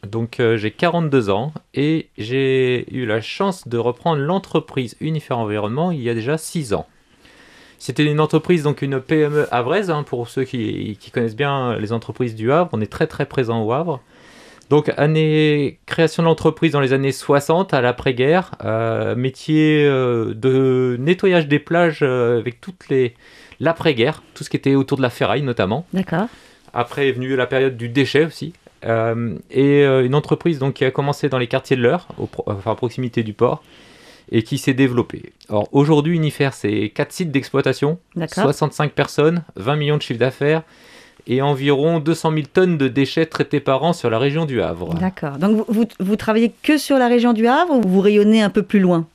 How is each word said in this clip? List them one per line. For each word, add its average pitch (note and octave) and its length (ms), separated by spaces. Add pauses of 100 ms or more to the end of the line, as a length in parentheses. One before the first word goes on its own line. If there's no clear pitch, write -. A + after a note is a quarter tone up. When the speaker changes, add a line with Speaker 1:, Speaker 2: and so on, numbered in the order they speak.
Speaker 1:
donc, A2+ 340
euh, A#2 160
j'ai G#2+ 140
quarante-deux D3+ 600
ans A#2 200 (220)
et D3+ 420
j'ai B2+ 760
eu B2+ 140
la A2 140
chance F#3+ 460
de A#2 120
reprendre C#3 420
l'entreprise D3+ 800
Unifère D3 400
Environnement G#2+ 500
il E3 100
y A#2+ 120
a - 20
déjà A#2 240
six C3 380
ans. D2+ 100 (920)
C'était D3 260
une D3 140
entreprise, D#3 420
donc C#3+ 220
une C3+ 160
P D#3 220
M D3 120
E D3 160
havraise, D#3+ 400
hein, D3 140
pour A#2+ 260
ceux C3+ 140
qui, G#2 560
qui - 100
connaissent A#2 260
bien C3 420
les G#2+ 140
entreprises A#2 440
du A2 160
Havre. E3+ 220
On A2 80
est G#2+ 100
très, D#3+ 160
très - 180
présent A2+ 380
au G#2+ 80
Havre. D3 280 (680)
Donc, D3 260
année, D3+ 920
création E3 340
de E3 60
l'entreprise D#3+ 460
dans C#3+ 80
les C3 120
années C#3 180
soixante, D#3+ 600
à C3+ 80
l'après-guerre, C3 680 (120)
euh, A2 520
métier, D3+ 720
euh, B2 480
de B2+ 640
nettoyage F3 480
des D3 120
plages, E3 440
euh, B2 340
avec A#2 240
toutes - 280
les, C3 260 (440)
l'après-guerre, D3+ 600 (140)
tout - 80
ce - 80
qui C#3+ 60
était C#3 180
autour C3+ 240
de C3+ 40
la B2 60
ferraille A#2 320
notamment. A#2+ 520
Speaker 2:
D'accord. F#3 340 (480)
Speaker 1:
Après C3+ 320
est C3 40
venue B2+ 240
la B2+ 120
période C3 280
du A#2 140
déchet C#3 360
aussi. D3+ 280 (320)
Euh, A2+ 500 (140)
et, C#3+ 340
euh, C3 220
une B2+ 80
entreprise D3+ 460
donc, C3 160
qui C3+ 100
a B2+ 60
commencé C#3+ 360
dans C3 120
les B2 80
quartiers C3 280
de B2 60
l'Eure, C#3 260 (120)
au G#2+ 80
pro-, - 180
enfin, G#2 260
à G#2 40
proximité A#2+ 480
du G#2+ 100
port, B2+ 300 (680)
et A2+ 120
qui C#3 160
s'est - 160
développée. B2 560 (180)
Alors G#2 220
aujourd'hui, D3 440
Unifer, D3 380
c'est G#2 400
quatre - 180
sites E3+ 200
d'exploitation, C#3 640 (180)
Speaker 2:
D'accord. E3+ 280
Speaker 1:
soixante-cinq D3 480
personnes, D#3 520 (120)
vingt A#2 200
millions D3+ 220
de D3 60
chiffre A#2+ 160
d'affaires, C#3+ 420 (640)
et B2+ 160
environ C#3+ 580
deux D#3 140
cent D#3+ 160
mille D#3 200
tonnes F#3 280
de C3+ 100
déchets C3+ 380
traités - 360
par C3+ 220
an E3+ 100
sur A#2+ 180
la A2 80
région C#3+ 260
du B2+ 160
Havre. E2+ 320
Speaker 2:
D'accord. E3 460
Donc G3+ 160
vous, A3 120
vous, A#3 180 (140)
vous F#3+ 160
travaillez A3 360 (100)
que D4+ 160
sur C#4 220
la B3 80
région A#3+ 260
du A3 140
Havre D4+ 300
ou A#3 100
vous F#3 140
rayonnez G#3 420
un G3+ 80
peu G#3+ 100
plus G3+ 180
loin ? F3 360